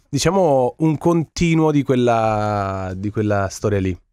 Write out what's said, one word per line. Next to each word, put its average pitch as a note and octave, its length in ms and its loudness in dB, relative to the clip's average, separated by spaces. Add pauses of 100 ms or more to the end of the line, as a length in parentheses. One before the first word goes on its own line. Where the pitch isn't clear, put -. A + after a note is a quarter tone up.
diciamo, C#3+ 720 2
un D#3+ 200 0
continuo E3 720 0
di D3 100 2
quella, G#2+ 1120 0
di G2 140 -6
quella G#2 400 -2
storia G#2 300 -2
lì. F#2+ 180 -2 (140)